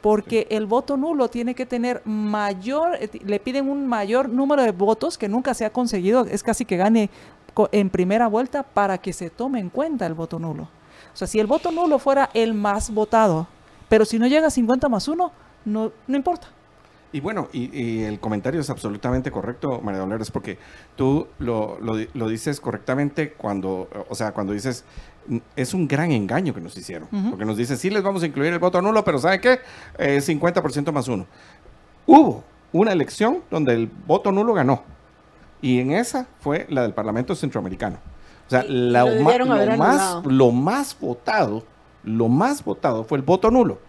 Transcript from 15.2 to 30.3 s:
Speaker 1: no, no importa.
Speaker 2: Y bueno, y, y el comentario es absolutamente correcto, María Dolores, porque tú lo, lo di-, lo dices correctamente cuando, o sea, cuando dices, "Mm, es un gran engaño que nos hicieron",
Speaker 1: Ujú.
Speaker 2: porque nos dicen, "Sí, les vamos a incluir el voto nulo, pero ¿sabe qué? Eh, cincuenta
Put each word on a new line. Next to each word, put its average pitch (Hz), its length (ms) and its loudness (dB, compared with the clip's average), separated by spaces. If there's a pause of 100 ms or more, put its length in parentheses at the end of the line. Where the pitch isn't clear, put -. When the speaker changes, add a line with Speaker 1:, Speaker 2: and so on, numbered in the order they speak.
Speaker 1:
no, 220 260 -2 (160)
no 262 100 -2
importa. 339 300 -2 (640)
Speaker 2:
Y 147 100 -6
bueno, 175 320 -4
y, 131 240 -8
y 113 280 -4
el 107 160 -6
comentario 113 400 -2
es 139 100 -6
absolutamente 123 640 -4
correcto, 120 500 -6
María 98 180 -4
Dolores, 107 300 -6
porque - 280 -8 (360)
tú 139 320 0 (120)
lo, 113 420 -4
lo 110 160 -4
di-, 110 180 -6
lo 117 140 -4
dices 113 320 -4
correctamente 143 720 -4
cuando, 95 560 -4 (200)
o - 60 -10
sea, 110 180 -4
cuando 101 200 -4
dices, 110 320 -6 (420)
"Mm, 117 120 -4 (180)
es 131 160 -4
un 180 160 -2
gran 151 240 0
engaño 120 420 -2
que 101 60 -10
nos 85 160 -14
hicieron", 85 340 -14
Speaker 1:
Ujú. 202 200 -2
Speaker 2:
porque 214 160 -6
nos 214 100 -2
dicen, 127 220 -2
"Sí, 175 100 -4
les 208 140 -2
vamos 196 200 -2
a 170 40 -2
incluir 143 260 -2
el 175 60 -4
voto 180 240 2
nulo, 214 220 2
pero 165 140 0
¿sabe 185 220 2
qué? 247 180 4 (400)
Eh, 139 220 2
cincuenta 165 400 0